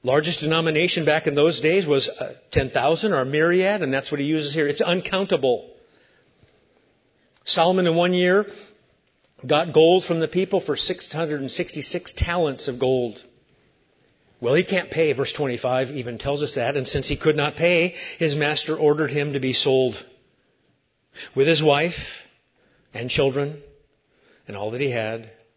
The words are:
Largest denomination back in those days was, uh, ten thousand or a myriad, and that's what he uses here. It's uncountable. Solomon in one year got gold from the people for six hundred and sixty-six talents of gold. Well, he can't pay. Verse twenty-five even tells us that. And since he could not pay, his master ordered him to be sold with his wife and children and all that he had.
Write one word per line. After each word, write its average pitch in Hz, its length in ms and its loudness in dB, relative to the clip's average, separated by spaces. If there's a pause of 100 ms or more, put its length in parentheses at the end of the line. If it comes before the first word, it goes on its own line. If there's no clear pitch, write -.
Largest 151 380 2
denomination 160 640 0
back 156 220 2
in 143 80 0
those 147 240 4
days 175 260 2
was, 143 220 2
uh, - 280 -10 (160)
ten 135 180 0
thousand 165 440 2
or 139 80 2
a 127 40 0
myriad, 175 560 2
and 135 120 -2
that's 135 180 -4
what 147 80 -2
he 139 60 -2
uses 151 280 -2
here. 151 140 0
It's 143 140 -2
uncountable. 175 920 0 (1700)
Solomon 180 420 2
in 165 80 2
one 175 180 2
year 180 320 2 (1000)
got 151 280 0
gold 170 320 6
from 170 140 0
the 160 80 0
people 185 340 0
for 147 160 -4
six - 340 -6
hundred 151 300 -4
and 131 100 -6
sixty-six - 640 -8
talents 165 520 -2
of 123 120 -6
gold. 123 420 -2 (1160)
Well, 120 140 0
he 175 100 4
can't 180 280 -4
pay. 156 220 2
Verse 127 200 -2
twenty-five 127 580 -2
even 123 260 -8
tells 139 240 -4
us 143 140 -4
that. 135 220 -2
And 131 100 -4
since 139 200 -4
he 143 100 -2
could 156 180 2
not 151 200 -2
pay, 175 400 2 (220)
his 151 180 0
master 151 420 -2
ordered 151 340 2
him 143 220 -2
to 139 60 -2
be 131 140 0
sold 131 420 2 (1400)
with 135 120 4
his 156 140 4
wife 156 360 2 (960)
and 120 160 -8
children 143 520 -2 (840)
and 104 80 -12
all 104 160 -6
that 123 100 -6
he 139 100 -2
had. 113 400 -6 (260)